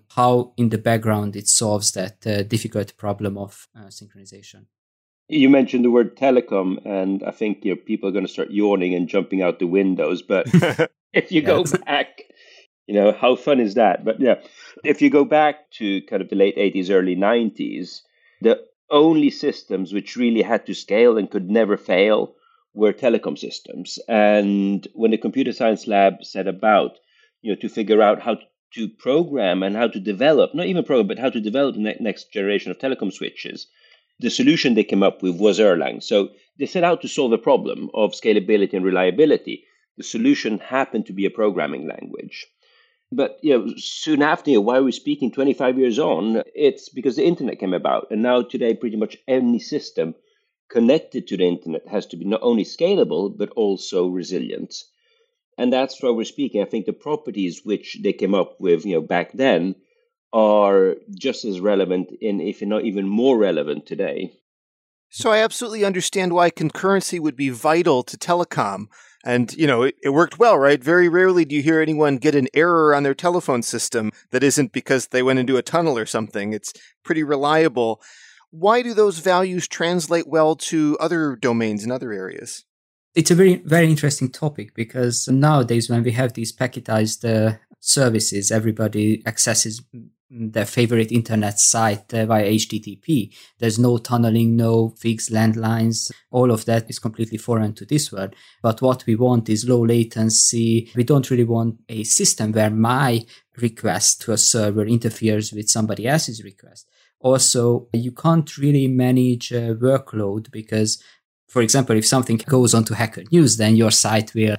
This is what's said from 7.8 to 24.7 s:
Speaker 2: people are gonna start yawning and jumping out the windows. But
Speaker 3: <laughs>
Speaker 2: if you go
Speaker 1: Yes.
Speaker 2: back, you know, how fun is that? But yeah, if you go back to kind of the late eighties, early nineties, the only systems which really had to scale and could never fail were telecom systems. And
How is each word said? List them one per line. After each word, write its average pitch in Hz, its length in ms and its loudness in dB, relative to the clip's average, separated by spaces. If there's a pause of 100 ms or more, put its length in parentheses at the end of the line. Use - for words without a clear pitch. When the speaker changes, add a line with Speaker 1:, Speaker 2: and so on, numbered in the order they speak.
Speaker 2:
people 101 240 -6
are - 20 -4
gonna 95 160 -4
start - 220 -8
yawning 101 460 0
and 87 120 -2
jumping 95 360 -2
out 87 160 -2
the 92 80 -2
windows. 90 560 0
But 95 240 -2
Speaker 3:
<laughs> 156 440 2 (220)
Speaker 2:
if - 180 -2
you 156 120 2
go 151 160 2
Speaker 1:
Yes. 165 260 -2
Speaker 2:
back, - 380 -6 (640)
you 104 80 -4
know, 104 160 4
how 123 240 2
fun 143 240 0
is 104 160 0
that? 107 280 2
But 110 160 -4
yeah, 120 220 2 (420)
if 147 200 0
you 143 80 6
go 143 140 4
back 151 480 0
to 98 360 -4
kind 98 140 -4
of - 60 -14
the 98 80 -4
late 98 200 4
eighties, 95 320 0
early 92 240 2
nineties, 95 880 -2 (400)
the - 240 2 (240)
only 151 400 4
systems 98 640 -6
which 101 220 -8
really 117 260 0
had 104 240 -2
to 101 80 -8
scale 113 440 2
and 98 120 -4
could 95 200 -6
never 104 280 2
fail 104 580 0 (380)
were 104 200 2
telecom 113 440 -2
systems. - 720 -14
And 101 840 2